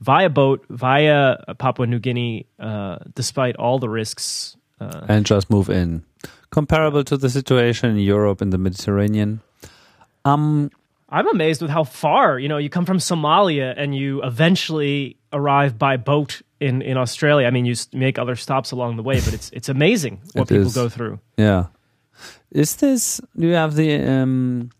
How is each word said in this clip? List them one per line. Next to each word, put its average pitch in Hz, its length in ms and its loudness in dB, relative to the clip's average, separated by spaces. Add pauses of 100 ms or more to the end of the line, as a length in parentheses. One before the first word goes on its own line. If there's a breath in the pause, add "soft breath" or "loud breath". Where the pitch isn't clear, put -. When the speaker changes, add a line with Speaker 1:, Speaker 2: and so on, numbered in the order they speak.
Speaker 1:
via 151 300 4
boat, 135 400 2
via 139 640 2 (220)
Papua 127 280 -2
New 120 120 -2
Guinea, 117 480 -6 (120)
uh, 104 380 -8 (180)
despite 127 420 -2
all 120 220 0
the 120 120 -4
risks. - 640 -8 (240)
Uh, - 280 -14
Speaker 2:
And 107 180 4
just 101 240 2
move 101 180 4
in. 87 360 -2 (460 loud breath)
Comparable 151 540 2
to 143 140 -2
the 135 100 0
situation 123 640 2
in 104 80 2
Europe, 101 420 2
in 104 80 -2
the 95 80 0
Mediterranean. 104 840 0 (840 loud breath)
Um, 147 460 2 (400)
Speaker 1:
I'm 208 180 0
amazed 160 320 0
with 160 100 -4
how 160 140 0
far, 160 540 0
you 135 100 -4
know, 151 80 -2
you 147 140 -4
come 175 160 -2
from 190 120 0
Somalia 156 800 0
and 143 180 -4
you 139 280 -4
eventually 143 920 0 (180)
arrive 143 440 2
by 135 200 2
boat 143 420 -2 (200)
in, 135 220 -2
in 131 140 -4
Australia. 135 500 2
I 123 40 2
mean, 123 160 0
you 120 60 0
s-, - 200 -6
make 131 260 -2
other 123 180 -4
stops 131 360 -4
along 123 240 -6
the 113 60 -8
way, 131 180 0
but 120 120 -2
it's, - 200 -10
it's - 160 -12
amazing 139 580 0
Speaker 2:
<laughs> - 60 -20
Speaker 1:
what 110 180 -2
Speaker 2:
It 104 40 4
Speaker 1:
people 101 120 4
Speaker 2:
is. 110 80 -4
Speaker 1:
go 123 140 0
through. 110 300 -10 (180)
Speaker 2:
Yeah. 101 300 4 (840 loud breath)
Is 147 260 0
this, 269 440 0 (180)
do 165 80 0
you 170 80 2
have 160 220 0
the, 151 260 2
um, 127 760 0